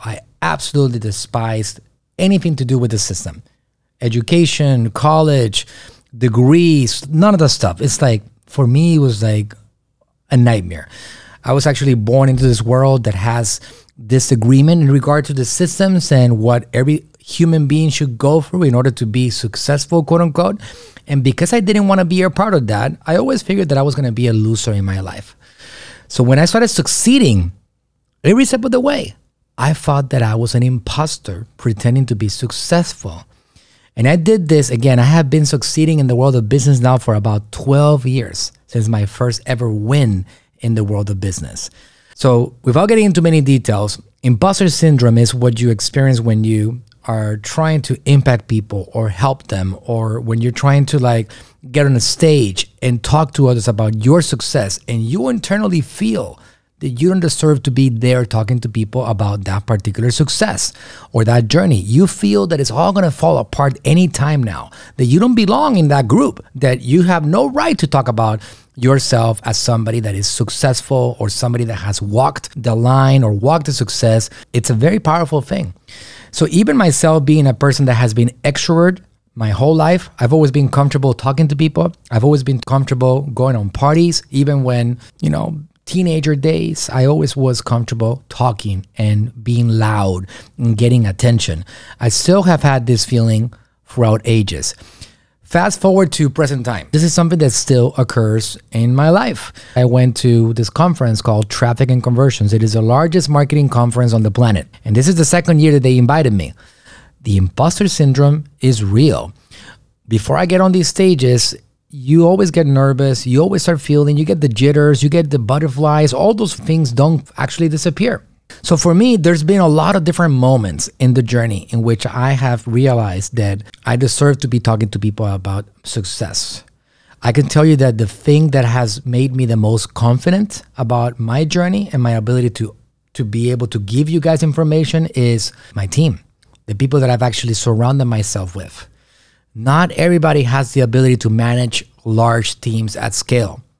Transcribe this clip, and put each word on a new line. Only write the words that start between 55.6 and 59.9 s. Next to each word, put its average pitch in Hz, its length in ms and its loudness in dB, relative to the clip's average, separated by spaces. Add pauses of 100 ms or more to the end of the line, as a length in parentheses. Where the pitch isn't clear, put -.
feel 190 580 -6 (420)
that 139 100 -6
you 123 180 0
don't 185 140 0
deserve 151 420 0
to 139 80 -2
be 135 160 2
there 123 380 0
talking 113 340 -2
to 117 80 -4
people 110 380 -4
about 104 400 -4
that 101 200 -4
particular 113 460 -2